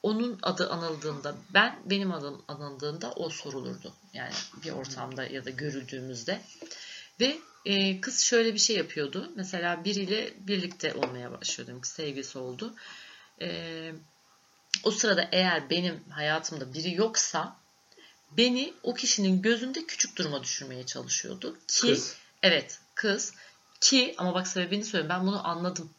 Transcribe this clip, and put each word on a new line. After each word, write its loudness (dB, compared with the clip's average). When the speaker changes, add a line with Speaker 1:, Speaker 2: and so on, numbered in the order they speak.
Speaker 1:
onun 0
adı 0
anıldığında, -4
ben, 6
benim 0
adım -6
anıldığında -6
o -4
sorulurdu. -8
Yani -8
bir -8
ortamda -6
ya -8
da -6
görüldüğümüzde. -6
Ve, 4
e, 2
kız -2
şöyle 6
bir 0
şey 6
yapıyordu. -2
Mesela -2
biriyle 0
birlikte -2
olmaya -2
başlıyor, -6
diyelim -12
ki -8
sevgilisi -6
oldu. -8
E, -6
o 6
sırada 4
eğer 4
benim 2
hayatımda -2
biri -4
yoksa 0
beni 4
o 0
kişinin 4
gözünde 2
küçük -2
duruma -2
düşürmeye -6
çalışıyordu -4
ki 4
Speaker 2:
Kız. 4
Speaker 1:
evet, 4
kız 0
ki 6
ama 0
bak 0
sebebini 0
söyleyeyim, 0
ben 2
bunu 0
anladım. -2